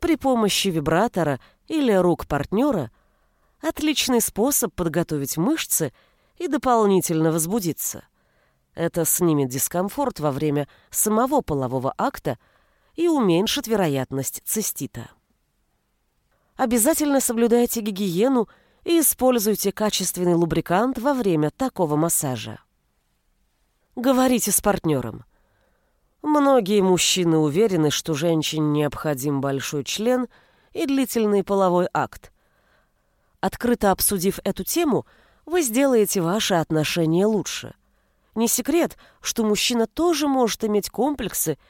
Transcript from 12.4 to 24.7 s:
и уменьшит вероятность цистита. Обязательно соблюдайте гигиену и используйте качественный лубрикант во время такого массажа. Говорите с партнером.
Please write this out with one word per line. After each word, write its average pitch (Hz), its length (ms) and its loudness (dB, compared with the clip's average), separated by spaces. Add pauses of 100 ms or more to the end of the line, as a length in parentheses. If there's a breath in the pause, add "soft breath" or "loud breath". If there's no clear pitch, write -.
и 339 140 0
уменьшит 220 580 2
вероятность 139 800 -2
цистита. - 640 -6 (1500)
Обязательно 262 640 2
соблюдайте 233 600 2
гигиену 208 680 0 (360 soft breath)
и 330 160 2
используйте 226 720 2
качественный 180 640 -2
лубрикант 175 640 0
во 269 160 0
время 170 360 0
такого 180 460 -2
массажа. 127 640 -2 (1400)
Говорите 254 560 2
с - 80 0
партнером. 135 640 -2 (1000)